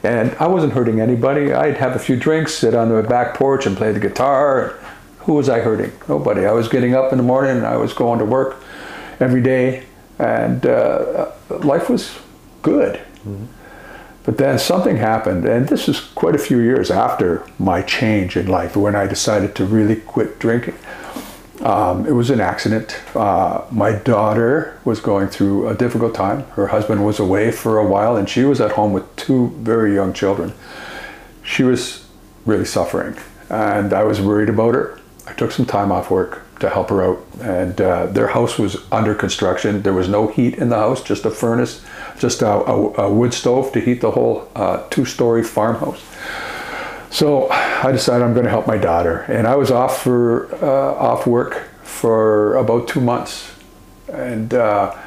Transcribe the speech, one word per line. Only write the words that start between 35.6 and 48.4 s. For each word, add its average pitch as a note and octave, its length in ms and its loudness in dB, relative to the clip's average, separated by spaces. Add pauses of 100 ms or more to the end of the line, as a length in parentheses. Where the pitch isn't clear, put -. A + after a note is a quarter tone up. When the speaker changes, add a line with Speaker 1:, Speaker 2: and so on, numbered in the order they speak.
Speaker 1:
time G2+ 260 0
off F2+ 200 -2
work - 300 -2 (180)
to - 100 0
help F#2 200 -2
her G2 120 2
out, F#2 240 0 (160)
and, F2+ 380 -2
uh, F2 280 2
their G#2+ 200 0
house A#2+ 300 0
was G#2 200 -2 (140)
under G#2+ 240 2
construction. G2 680 -2
There G2 100 0
was F#2 160 0
no G#2 180 2
heat - 280 0
in B2+ 120 -2
the A#2 80 2
house, A2 260 0
just - 220 -4
a A2 80 0
furnace, A#2+ 500 -2 (380)
just B2 220 -2
a, A#2 60 4
a, G#2 580 0
a G2+ 80 0
wood A#2+ 200 2
stove C3 380 0
to A#2+ 80 0
heat B2 220 0
the A2 100 2
whole, A#2 440 0
uh, F#2+ 340 -2
two-story A#2 540 0
farmhouse. - 600 -2 (1080)
So C#3+ 400 2
I - 420 0
decided B2 320 2
I'm A#2+ 100 2
gonna A#2+ 160 2